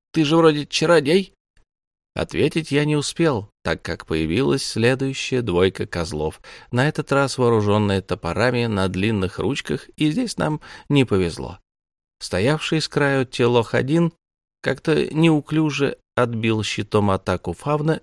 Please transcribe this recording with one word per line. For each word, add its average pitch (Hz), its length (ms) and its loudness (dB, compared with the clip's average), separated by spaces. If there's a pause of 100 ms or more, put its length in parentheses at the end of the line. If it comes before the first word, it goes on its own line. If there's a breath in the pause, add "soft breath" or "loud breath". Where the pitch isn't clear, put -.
(120)
Ты 160 140 2
же 156 120 2
вроде 156 300 4
чародей». 165 640 2 (800)
Ответить 131 580 -2
я 147 140 2
не 151 100 0
успел, 143 540 -2 (140)
так 82 180 -4
как - 240 -8
появилась 101 580 0
следующая 131 800 -2
двойка 95 460 0
козлов, 78 520 -6 (320 loud breath)
на 123 160 2
этот 151 240 -4
раз 139 280 0
вооруженная 104 640 2
топорами 117 640 -2
на 95 200 0
длинных 95 520 -2
ручках, - 560 -4
и 151 160 0
здесь 226 260 -4
нам 156 240 -2 (260 loud breath)
не 143 180 4
повезло. 85 520 -2 (600)
Стоявший 147 600 -2
с 151 80 -4
краю 139 380 0
телох 120 480 0
один 156 400 0 (480)
как-то 147 520 -2
неуклюже 151 840 2 (180)
отбил 113 480 0
щитом 104 480 0
атаку 92 420 -2
фавна 151 500 -2